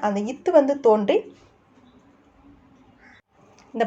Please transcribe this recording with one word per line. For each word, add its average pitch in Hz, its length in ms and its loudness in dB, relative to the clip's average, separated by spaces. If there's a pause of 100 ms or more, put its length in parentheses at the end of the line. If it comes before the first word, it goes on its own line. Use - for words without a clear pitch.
அந்த 208 180 -2
இத்து 262 320 -6
வந்து 277 280 2
தோன்றி, 214 380 2 (2500)
இந்த 226 140 -2